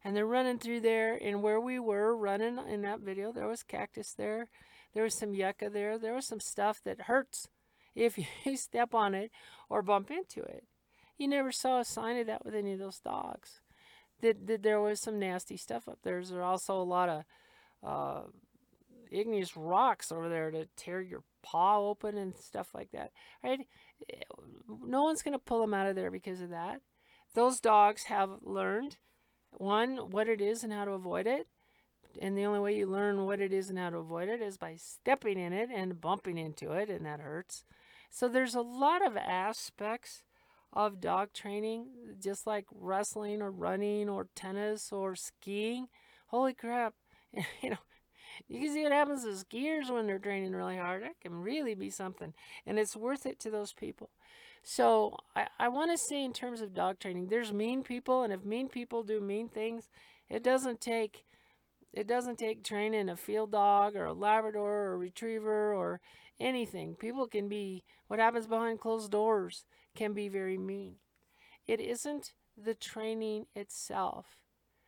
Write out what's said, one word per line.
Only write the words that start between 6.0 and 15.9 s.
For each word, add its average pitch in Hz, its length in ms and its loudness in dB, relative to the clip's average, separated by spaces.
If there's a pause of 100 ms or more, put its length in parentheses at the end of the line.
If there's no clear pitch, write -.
was 262 120 -2
some 220 140 -6
stuff 208 440 0
that 196 180 -6
hurts - 460 2 (480)
if 226 220 4
<laughs> - 280 -6
you 269 120 0
step 240 360 0
on 208 200 4
it 202 180 -4 (380)
or 214 120 2
bump 202 300 4
into 359 300 -8
it. - 240 -12 (520)
You 277 100 0
never 277 240 2
saw 254 280 2
a 233 60 0
sign 226 320 -2
of 233 100 0
that 220 160 -4
with 214 120 -6
any 202 180 0
of 190 60 -6
those 190 200 -10
dogs. - 640 -6 (600)
That, 214 260 4
that 214 160 0
there 214 180 6
was 208 180 2
some 220 180 -4
nasty 190 380 -2
stuff 233 320 -8
up - 160 -14